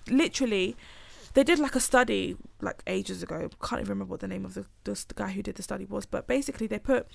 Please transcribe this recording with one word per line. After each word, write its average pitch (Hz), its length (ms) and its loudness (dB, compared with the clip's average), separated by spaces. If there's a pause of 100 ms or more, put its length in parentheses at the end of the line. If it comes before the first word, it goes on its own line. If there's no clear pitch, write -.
literally, 233 680 2 (580)
they 269 100 10
did, 320 140 6
like, 285 160 2
a 254 60 2
study, 214 560 4 (240)
like, - 260 -6
ages 190 360 -2
ago. - 260 -6 (140)
Can't - 180 -2
even 202 100 -2
remember 196 220 -4
what - 80 -6
the 196 80 -6
name 95 160 -6
of 92 100 -10
the, 101 100 -8 (200)
the 208 80 -4
s-, - 120 -6
the - 100 -12
guy 196 180 -4
who 196 100 -4
did - 140 -8
the 196 60 -10
study 196 220 -6
was, 196 220 -6
but - 200 -4
basically 262 400 0
they 214 120 -4
put 247 360 2